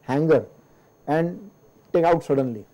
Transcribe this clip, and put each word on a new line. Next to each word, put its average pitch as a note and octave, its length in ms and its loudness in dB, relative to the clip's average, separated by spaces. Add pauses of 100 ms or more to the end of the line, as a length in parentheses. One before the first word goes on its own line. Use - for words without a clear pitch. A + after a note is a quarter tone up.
hangar C#3+ 460 0 (600)
and E3+ 420 -4 (440)
take F3 100 4
out E3+ 220 2
suddenly. B2+ 480 -2